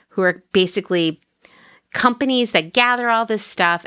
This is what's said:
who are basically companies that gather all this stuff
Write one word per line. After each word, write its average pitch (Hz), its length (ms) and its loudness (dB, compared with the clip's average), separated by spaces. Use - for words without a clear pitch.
who - 120 -4
are 180 300 0
basically 180 680 0
companies 247 580 0
that 165 220 0
gather 240 360 2
all 226 160 2
this 214 180 -4
stuff 170 440 -2